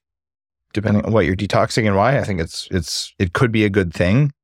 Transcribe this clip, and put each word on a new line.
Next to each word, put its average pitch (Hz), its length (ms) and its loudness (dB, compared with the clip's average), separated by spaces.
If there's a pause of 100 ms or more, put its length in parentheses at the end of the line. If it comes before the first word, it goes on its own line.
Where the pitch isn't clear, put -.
(720)
depending 104 300 0
on - 80 -4
what 107 140 4
you're 92 100 0
detoxing 107 520 0
and 98 80 2
why, 120 240 2
I 95 40 -2
think 90 160 -6
it's, - 300 -8
it's, - 480 -6
it 90 160 -2
could 123 180 0
be 107 140 2
a 104 60 2
good 95 200 0
thing. 131 400 2 (120)